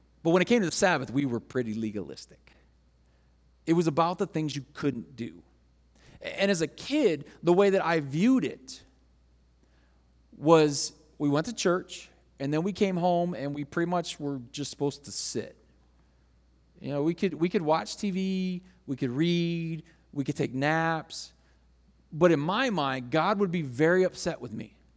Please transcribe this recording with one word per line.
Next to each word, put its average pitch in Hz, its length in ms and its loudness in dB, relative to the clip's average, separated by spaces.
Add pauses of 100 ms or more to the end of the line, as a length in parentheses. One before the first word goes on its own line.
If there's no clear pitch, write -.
(220)
But 165 80 0
when 180 140 6
it - 20 2
came 240 160 4
to 180 60 0
the 156 40 -4
Sabbath, 156 380 0
we 139 160 0
were 117 140 -2
pretty 117 340 -4
legalistic. 104 800 -8 (1120)
It 160 80 2
was 170 140 4
about 170 320 0
the 196 80 -2
things 151 280 -4
you 139 180 -8
couldn't 131 420 -4
do. 98 260 -12 (800)
And 196 300 0
as 170 100 0
a 156 60 0
kid, 202 580 0 (160)
the 175 120 4
way 196 180 6
that 190 120 2
I 165 180 2
viewed 170 440 2
it - 380 -10 (1500)
was 151 560 4 (240)
we 147 100 -2
went 147 200 0
to 240 60 -8
church, - 540 -2 (340)
and 139 120 -2
then 160 100 0
we 202 80 -2
came 190 240 0
home, 175 380 0
and 139 200 -6
we 147 120 -6
pretty 170 240 -2
much 175 300 -4
were 143 200 -6 (120)
just 143 200 -8
supposed - 340 -4
to 101 60 -14
sit. - 440 -8 (1200)
You 135 120 -10
know, 143 120 -2
we 165 100 0
could, 175 200 -2
we 165 160 0
could 190 120 0
watch 160 360 -2
T 208 140 -2
V, 185 520 -4 (240)
we 139 80 -4
could 127 160 -2
read, 165 720 -2 (300)
we 143 100 -4
could 139 140 -4
take 131 160 -2
naps. 160 800 -2 (800)
But 170 180 6
in 156 80 4
my 202 300 0
mind, 135 420 -2
God 180 280 2
would 202 120 2
be 175 100 -2
very 156 420 4
upset - 360 -4
with 120 140 -12
me - 240 -12 (200)